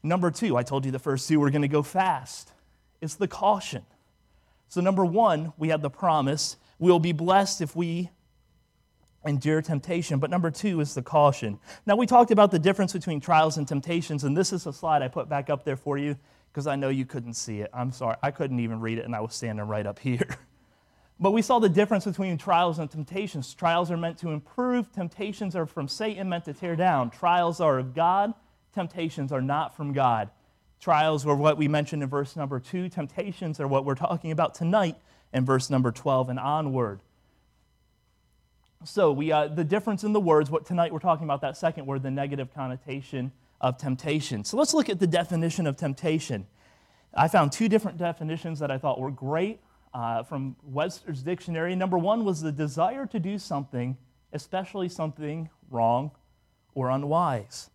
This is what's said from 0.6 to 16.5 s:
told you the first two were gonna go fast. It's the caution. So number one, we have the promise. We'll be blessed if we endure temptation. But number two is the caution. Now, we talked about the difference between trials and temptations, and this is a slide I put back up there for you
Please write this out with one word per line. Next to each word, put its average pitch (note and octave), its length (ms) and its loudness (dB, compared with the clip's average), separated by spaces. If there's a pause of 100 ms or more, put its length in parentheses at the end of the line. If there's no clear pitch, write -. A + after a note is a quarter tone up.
told C3+ 220 -2
you C3 60 -4
the C3 60 -6
first C3+ 300 -4
two D#3 120 6
were C#3+ 120 4
gonna D3 160 2
go D3 160 2
fast. E3 680 -2 (480)
It's D#3+ 140 -8
the G3 120 -2
caution. F#3+ 580 -2 (840)
So F3+ 120 -2
number F#3+ 240 4
one, E3 520 2
we D#3+ 120 -2
have D#3 120 0
the D3 80 -2
promise. D3+ 680 0 (240)
We'll F3 200 8
be E3+ 120 2
blessed F#3 500 2
if D3+ 140 -6
we E3+ 340 -2 (1160)
endure D3+ 360 2
temptation. D#3+ 580 -2
But C#3+ 100 -2
number E3+ 220 0
two F3+ 300 -2
is C#3+ 120 -2
the C3 80 -4
caution. C3+ 580 2 (260)
Now, G#3 100 6
we A#3+ 100 4
talked A#3+ 240 8
about G#3 220 8
the F3 80 2
difference F#3+ 340 2
between D#3+ 260 -4
trials D#3 380 4
and D3 100 -4
temptations, D3+ 560 -4
and C#3+ 140 0
this F#3+ 160 0
is E3+ 140 -6
a D3 40 -8
slide D3+ 300 0
I C3 60 -2
put B2+ 200 -6
back C#3+ 220 -4
up C#3 140 -2
there C#3+ 120 -2
for C#3+ 220 -4
you C#3+ 180 -2 (380)